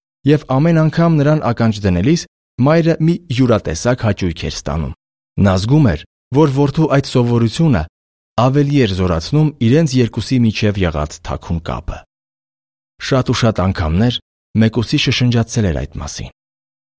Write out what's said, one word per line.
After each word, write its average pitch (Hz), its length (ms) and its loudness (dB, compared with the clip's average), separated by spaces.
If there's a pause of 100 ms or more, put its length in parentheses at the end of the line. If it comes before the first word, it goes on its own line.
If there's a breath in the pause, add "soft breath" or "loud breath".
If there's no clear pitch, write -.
(260)
և 143 200 2
ամեն 160 340 2
անգամ 160 360 2
նրան 151 260 2
ականջ 113 360 0
դնելիս 101 440 0 (380)
մայրը 160 380 2
մի 165 180 2 (120)
յուրատեսակ 117 760 0
հաճույք 95 360 -2
էր 76 140 -6
ստանում։ 73 400 -6 (420)
Նա 95 180 4
զգում 123 320 2
էր, 80 140 -2 (280)
որ 147 220 4
որդու 143 360 0
այդ 135 200 0
սովորությունը 120 760 0 (540)
ավելի 143 400 2
էր 113 140 2
զորացնում 92 680 0
իրենց 135 340 2
երկուսի 127 480 0
միջև 104 400 0
եղած 80 380 -2
թաքուն - 420 -6
կապը։ - 380 -8 (1000)
Շատ 131 280 -2
ու 127 140 -2
շատ 110 200 0
անգամներ 95 540 0 (400)
մեկուսի 110 440 0
շշնջացել 120 680 0
էր 76 120 -2
այդ 69 160 -8
մասին։ - 360 -12 (680)